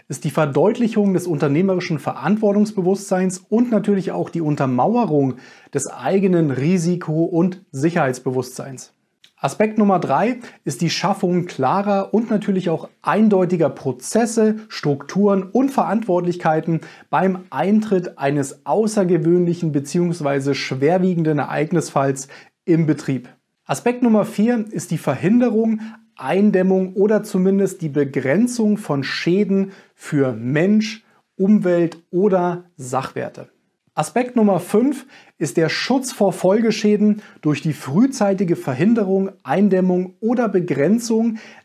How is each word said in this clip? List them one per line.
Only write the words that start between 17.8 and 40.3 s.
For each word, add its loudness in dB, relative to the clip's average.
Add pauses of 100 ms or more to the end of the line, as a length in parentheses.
eines -4
außergewöhnlichen 0
beziehungsweise -2
schwerwiegenden 0
Ereignisfalls -2 (380)
im 2
Betrieb. -4 (360)
Aspekt -2
Nummer 4
vier 0
ist -8
die -2
Verhinderung, 0 (340)
Eindämmung 2
oder 2
zumindest 0
die -6
Begrenzung 0
von -4
Schäden 0 (240)
für -2
Mensch, 0 (320)
Umwelt 2
oder 0 (120)
Sachwerte. -8 (440)
Aspekt -2
Nummer 4
fünf 0 (320)
ist -4
der 2
Schutz -2
vor 2
Folgeschäden 2 (200)
durch -2
die -2
frühzeitige 0
Verhinderung, 0 (120)
Eindämmung 2
oder 0